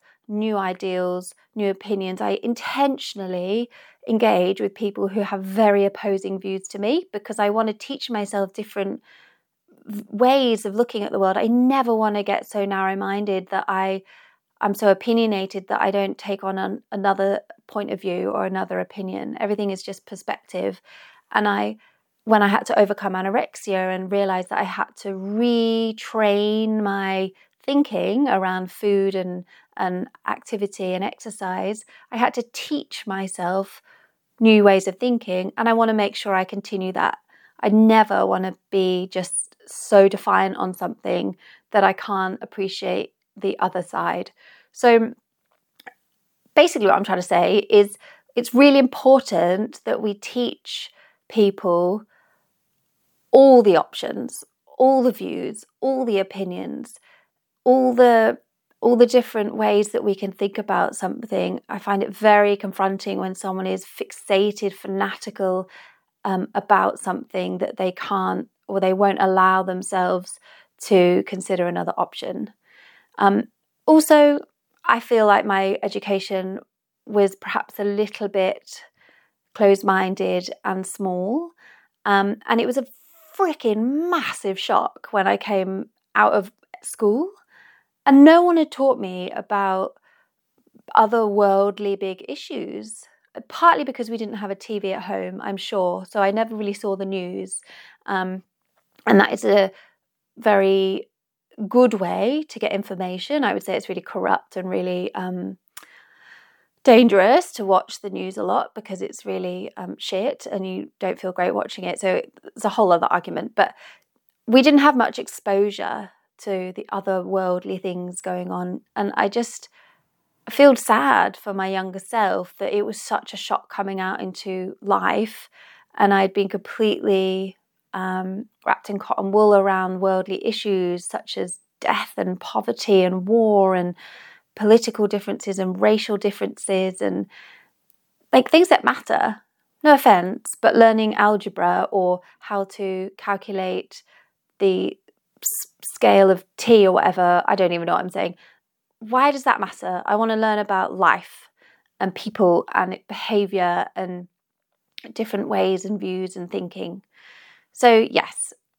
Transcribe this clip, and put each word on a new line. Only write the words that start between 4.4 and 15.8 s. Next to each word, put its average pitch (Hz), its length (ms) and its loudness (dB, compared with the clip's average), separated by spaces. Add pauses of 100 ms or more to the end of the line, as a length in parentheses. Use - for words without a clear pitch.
with 202 120 -4
people 202 360 -4
who 202 120 -4
have 202 220 -6
very 202 400 2
opposing 196 560 -4
views 190 300 -8
to 202 100 -12
me 285 320 -2
because 403 280 -10
I 208 100 2
want 220 180 0
to 214 60 -4
teach - 360 -12
myself 202 440 -6
different 202 480 -8 (840)
v-, 208 240 -12
ways 247 540 2
of 202 120 -8
looking 233 280 -2
at - 80 -8
the - 80 -2
world. 190 180 2
I 226 100 0
never 247 460 2
want 214 220 0
to 208 80 -2
get - 240 -4
so 202 180 -4
narrow-minded 196 840 -4
that 190 180 -4
I, 190 360 -4 (580)
I'm 202 140 0
so 208 140 2
opinionated 196 800 0
that - 140 -2